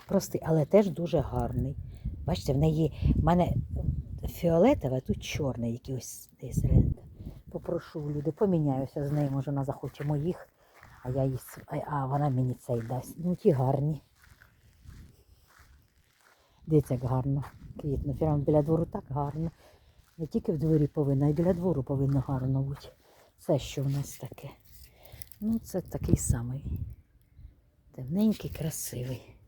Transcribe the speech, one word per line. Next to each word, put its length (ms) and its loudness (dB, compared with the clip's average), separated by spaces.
простий, 380 0
але 200 4
теж 260 6
дуже 280 0
гарний. 580 -2
Бачите, 260 0
в 60 2
неї, 580 2
в 80 2
мене 300 4
фіолетове, 680 4
а 40 -2
тут 220 -4
чорний 500 -4
якийсь 580 -10
десь 240 -2
рент. 340 4
Попрошу 500 -6
у 100 -4
Люди, 220 -2
поміняюся 760 0
з 60 -2
нею, 180 2
може, 200 -2
вона 140 0
захоче 400 -6
моїх, 440 -2
а 80 -6
я 140 2
їй 140 0
с-, 280 -16
а, 100 -6
а 300 -2
вона 240 2
мені 240 2
цей 280 -4
дасть. 360 -6
Ну, 180 -2
ті 140 4
гарні. 520 2
Дивіться, 280 4
як 100 -2
гарно 400 0
квітнуть. 380 -4
Прямо 200 2
біля 240 4
двору 240 2
так 220 -8
гарно. 420 -4
Не 80 -6
тільки 260 -2
в 60 -2
дворі 280 4
повинно, 400 2
а 20 6
й 40 6
біля 200 2
двору 300 0
повинно 380 2
гарно 420 0
бути. 260 -8
Це 200 2
що 240 -6
в 80 0
нас 280 -4
таке? 320 -12
Ну, 180 0
це 220 -6
такий 360 2
самий. 480 -2
Темненький, 580 -2
красивий. 840 -8